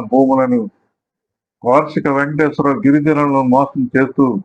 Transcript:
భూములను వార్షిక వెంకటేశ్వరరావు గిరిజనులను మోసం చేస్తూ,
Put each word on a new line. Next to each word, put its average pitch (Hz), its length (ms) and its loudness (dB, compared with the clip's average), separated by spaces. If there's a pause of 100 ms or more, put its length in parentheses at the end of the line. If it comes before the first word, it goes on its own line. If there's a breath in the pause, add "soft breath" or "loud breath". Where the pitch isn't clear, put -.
భూములను 131 540 2 (1040)
వార్షిక 147 440 0
వెంకటేశ్వరరావు 143 760 -2
గిరిజనులను 143 640 0
మోసం 135 400 0
చేస్తూ, 131 400 0 (200)